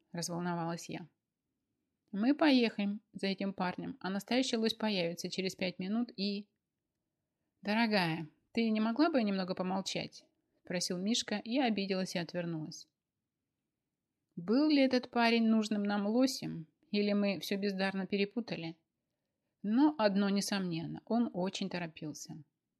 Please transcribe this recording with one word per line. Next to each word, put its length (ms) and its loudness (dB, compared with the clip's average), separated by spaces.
разволновалась 800 -4
я. 180 -10
"Мы 220 2
поехали 640 4
за 160 -4
этим 260 -2
парнем, 460 -4
а 100 -6
настоящий 460 0
лось 180 2
появится 560 -2
через 260 -4
пять 240 -4
минут 360 -2
и..." 320 -4
"Дорогая, 680 0
ты 160 0
не 100 0
могла 300 2
бы 120 2
немного 320 -2
помолчать?" — 720 -4
спросил 340 -4
Мишка, 460 -2
я 220 0
обиделась 500 0
и 40 0
отвернулась. 680 -6
Был 320 2
ли 120 6
этот 300 2
парень 360 4
нужным 360 2
нам 240 0
лосем, 600 0
или 200 2
мы 300 2
все 160 -2
бездарно 500 -2
перепутали? 680 -4
Но 360 6
одно 320 4
несомненно, 760 -2
он 280 2
очень 360 -2
торопился. 720 -8